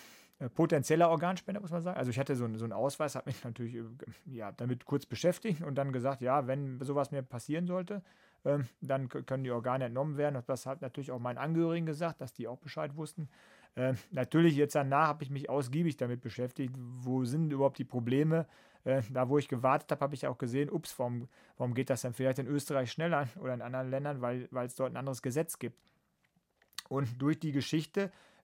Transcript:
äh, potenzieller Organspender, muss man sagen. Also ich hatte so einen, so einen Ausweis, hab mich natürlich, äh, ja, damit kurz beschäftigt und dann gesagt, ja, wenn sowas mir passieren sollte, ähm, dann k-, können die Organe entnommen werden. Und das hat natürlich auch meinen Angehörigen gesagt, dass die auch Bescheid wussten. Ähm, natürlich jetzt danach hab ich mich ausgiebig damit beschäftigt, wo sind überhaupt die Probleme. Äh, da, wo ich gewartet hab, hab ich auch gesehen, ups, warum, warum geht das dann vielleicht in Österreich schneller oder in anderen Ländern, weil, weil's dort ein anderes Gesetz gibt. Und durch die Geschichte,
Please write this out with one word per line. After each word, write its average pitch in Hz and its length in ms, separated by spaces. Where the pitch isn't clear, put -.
äh, 127 100
potenzieller 160 600
Organspender, 175 500
muss 175 100
man 170 120
sagen. 180 140
Also 127 140
ich 113 80
hatte 135 180
so 120 80
einen, 110 120
so 113 80
einen 113 80
Ausweis, 139 420
hab 131 120
mich - 180
natürlich, 120 320
äh, 113 80
ja, 110 260
damit 123 320
kurz 139 220
beschäftigt 170 560
und 143 140
dann 139 160
gesagt, 127 300
ja, 127 240
wenn 135 340
sowas 139 320
mir 139 100
passieren 147 440
sollte, 185 360
ähm, 143 220
dann 135 280
k-, 135 140
können 131 220
die 123 80
Organe 123 320
entnommen 135 320
werden. 147 180
Und 120 140
das 131 180
hat 135 160
natürlich 131 300
auch 127 80
meinen 123 180
Angehörigen 165 480
gesagt, 156 340
dass 131 120
die 113 160
auch 123 100
Bescheid 147 380
wussten. 156 320
Ähm, 127 220
natürlich 156 440
jetzt 143 200
danach 143 340
hab 151 140
ich 135 80
mich 139 180
ausgiebig 143 480
damit 123 240
beschäftigt, 123 560
wo 127 480
sind 151 280
überhaupt 135 260
die 131 60
Probleme. 143 640
Äh, 131 160
da, 127 200
wo 147 80
ich 139 100
gewartet 131 440
hab, 143 100
hab 143 100
ich 143 140
auch 127 100
gesehen, 135 320
ups, - 300
warum, 120 300
warum 123 160
geht 123 160
das 123 140
dann 123 100
vielleicht 131 260
in 131 80
Österreich 139 440
schneller 156 380
oder 127 140
in 120 80
anderen 127 280
Ländern, 139 300
weil, 123 300
weil's 123 240
dort 127 180
ein 120 60
anderes 131 240
Gesetz 143 360
gibt. 117 200
Und 131 340
durch 151 160
die 156 140
Geschichte, 156 580